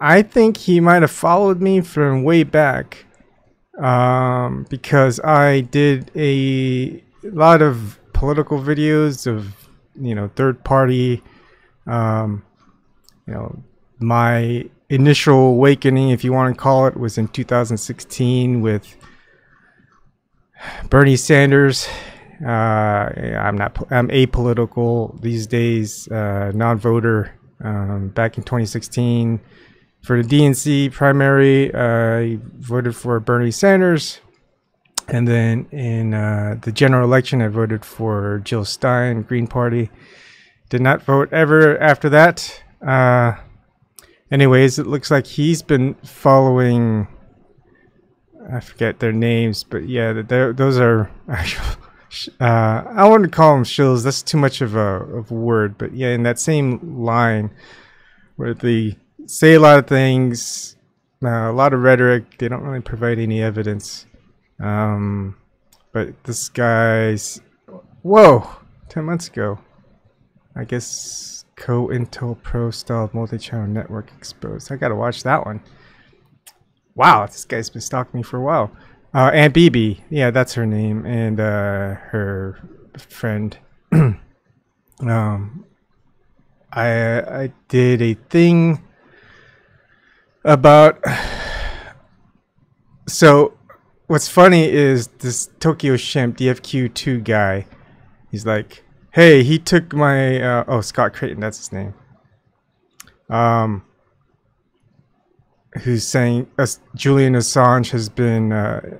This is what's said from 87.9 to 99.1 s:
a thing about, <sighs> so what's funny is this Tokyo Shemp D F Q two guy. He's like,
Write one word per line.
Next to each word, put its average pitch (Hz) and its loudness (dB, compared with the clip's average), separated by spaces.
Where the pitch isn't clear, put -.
a 117 0
thing 170 2
about, 151 8
<sighs> - -20
so 147 6
what's 156 -2
funny 175 6
is 135 2
this 123 -8
Tokyo 160 -2
Shemp 120 -4
D 127 -2
F 127 -4
Q 127 -4
two 123 -6
guy. 101 -2
He's 101 -10
like, 107 -6